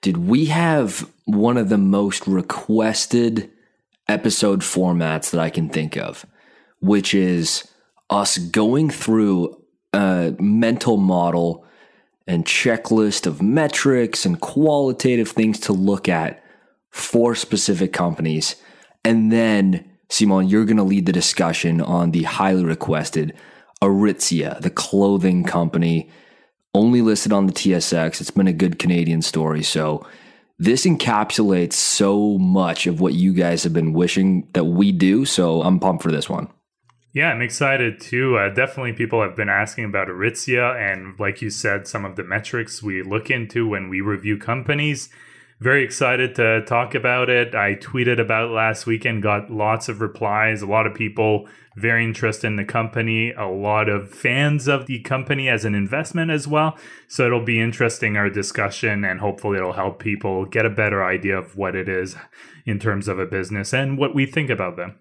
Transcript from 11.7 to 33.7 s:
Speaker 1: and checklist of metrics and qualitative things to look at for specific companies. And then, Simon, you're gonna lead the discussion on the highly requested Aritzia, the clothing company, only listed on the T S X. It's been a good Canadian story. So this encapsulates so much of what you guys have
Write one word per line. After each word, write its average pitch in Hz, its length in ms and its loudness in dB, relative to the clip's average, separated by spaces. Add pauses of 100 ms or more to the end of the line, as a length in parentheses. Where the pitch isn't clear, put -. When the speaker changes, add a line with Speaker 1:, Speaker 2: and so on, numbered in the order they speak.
Speaker 1:
and 85 180 0
checklist 110 840 2
of 78 140 -2
metrics 131 840 2
and 175 140 0
qualitative 131 880 2
things 110 320 0
to - 120 -2
look 98 360 0
at 80 340 -2 (460)
for 117 480 0
specific 95 560 -2
companies. 80 640 -2 (480)
And 113 260 2
then, 104 580 2 (200)
Simon, 95 400 2
you're 107 160 4
gonna 107 180 4
lead 95 240 2
the 95 60 2
discussion 85 680 0
on 87 300 0
the 82 140 0
highly 95 400 0
requested 80 720 -2 (440)
Aritzia, 98 840 0
the 90 80 0
clothing 95 760 2
company, 85 680 0 (640)
only 117 280 6
listed 104 300 2
on 98 140 4
the 92 60 2
T - 200 2
S 87 200 0
X. 82 280 -2
It's - 120 -10
been 95 160 4
a 90 40 2
good 85 280 0
Canadian 82 420 2
story. 78 400 -2
So 78 420 -2 (520)
this 110 280 2
encapsulates 104 880 2
so 104 640 2
much 92 500 2
of 85 140 0
what 85 140 2
you 92 180 4
guys 85 320 0
have 85 80 0